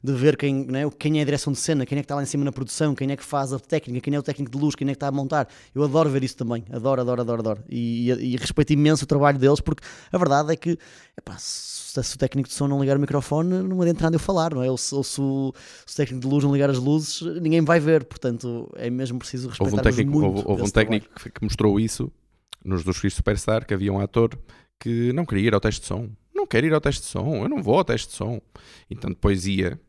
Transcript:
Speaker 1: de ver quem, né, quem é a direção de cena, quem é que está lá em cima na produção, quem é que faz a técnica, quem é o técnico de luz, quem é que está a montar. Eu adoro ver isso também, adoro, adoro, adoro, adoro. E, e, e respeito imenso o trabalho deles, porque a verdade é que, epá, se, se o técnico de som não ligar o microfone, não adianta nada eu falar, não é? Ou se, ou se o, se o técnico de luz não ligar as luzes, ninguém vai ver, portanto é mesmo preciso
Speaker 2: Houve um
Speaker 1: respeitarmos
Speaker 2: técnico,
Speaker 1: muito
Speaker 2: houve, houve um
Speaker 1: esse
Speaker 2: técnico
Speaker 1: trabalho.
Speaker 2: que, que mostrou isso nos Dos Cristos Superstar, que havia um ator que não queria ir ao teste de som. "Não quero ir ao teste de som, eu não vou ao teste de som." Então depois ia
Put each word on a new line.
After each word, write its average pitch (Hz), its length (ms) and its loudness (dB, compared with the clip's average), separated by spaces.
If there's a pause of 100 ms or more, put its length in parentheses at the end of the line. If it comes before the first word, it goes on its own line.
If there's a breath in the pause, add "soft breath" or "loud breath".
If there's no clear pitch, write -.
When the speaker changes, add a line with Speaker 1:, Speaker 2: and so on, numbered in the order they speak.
Speaker 1:
de 135 100 0
ver 131 240 4
quem, 139 280 0
né, 131 220 -2 (120)
quem 151 180 0
é 151 60 2
a - 20 0
direção 143 260 -2
de 139 60 -2
cena, 147 260 0
quem 139 140 -4
é 143 40 -2
que 139 40 -10
está - 80 -8
lá 143 80 -2
em 139 60 -4
cima 143 180 -2
na 139 60 -2
produção, 139 420 -2
quem 135 180 -2
é 139 60 -4
que - 60 -16
faz 139 280 -2
a 135 80 -4
técnica, 127 440 -4
quem 143 100 0
é 143 60 0
o - 20 -2
técnico 139 300 -6
de 131 80 -6
luz, 147 160 2
quem 135 120 -4
é 139 40 0
que 135 60 -4
está 143 100 -4
a 139 40 -2
montar. 139 360 0 (260 loud breath)
Eu 135 100 -2
adoro 147 280 4
ver 131 120 0
isso 131 140 -6
também, 117 340 -4
adoro, 127 300 0
adoro, 123 200 0
adoro, 117 180 -2
adoro. 107 280 -4
E, 120 440 -2
e, 127 220 0
e 127 40 -2
respeito - 340 0
imenso 147 320 4
o 131 40 -8
trabalho 143 320 4
deles, 139 220 6
porque - 220 -4 (280 loud breath)
a 180 80 0
verdade 151 340 2
é - 20 2
que, 170 220 -2 (400 loud breath)
epá, - 220 -16
se, - 640 -8
se - 120 -6
o - 40 -18
técnico 135 300 0
de - 40 -10
som 143 140 -2
não 139 120 0
ligar 139 180 4
o - 20 2
microfone, 151 640 0
não 185 180 0
adianta 170 220 2
nada 165 140 2
eu - 20 4
falar, 165 340 0
não 127 80 -2
é? 127 80 2
Ou 127 80 0
se, - 160 -6
ou 139 100 0
se - 160 -6
o, 135 360 -2 (320 loud breath)
se - 80 -16
o - 20 -2
técnico 127 240 -2
de 127 100 -4
luz 143 120 4
não 139 100 4
ligar 139 160 4
as 135 80 2
luzes, 147 420 0 (220)
ninguém 165 240 4
vai 165 140 4
ver, 151 240 4
portanto 120 720 -6
é 120 160 -6
mesmo 127 260 -4
preciso 127 300 -8
Speaker 2:
Houve 110 120 -10
um 98 60 4
Speaker 1:
respeitarmos 101 300 2
Speaker 2:
técnico, 139 240 2
Speaker 1:
muito 98 180 4
Speaker 2:
houve, 101 120 -2
houve 98 120 2
um - 40 2
Speaker 1:
esse 101 80 -2
Speaker 2:
técnico 110 340 2
Speaker 1:
trabalho. - 160 -20 (100)
Speaker 2:
que, - 60 -18
que - 40 -2
mostrou 104 360 2
isso 113 320 -2 (520)
nos 92 200 -2
Dos 90 160 -2
Cristos - 180 0
Superstar, 107 480 0
que - 80 -2
havia 98 180 0
um 98 80 0
ator 117 380 0 (420 soft breath)
que 117 340 0
não 165 120 -2
queria 107 220 2
ir 110 80 4
ao 98 40 2
teste 104 220 -2
de - 60 -16
som. 104 220 -6 (260)
"Não 392 100 0
quero 156 220 2
ir 156 60 4
ao 151 80 2
teste 143 200 -2
de - 60 -12
som, 113 360 -4
eu - 60 -2
não 269 140 -4
vou 117 140 4
ao 190 80 2
teste - 240 -4
de - 60 -16
som." 113 260 -6 (480 loud breath)
Então - 200 -8
depois 95 380 0
ia 92 420 0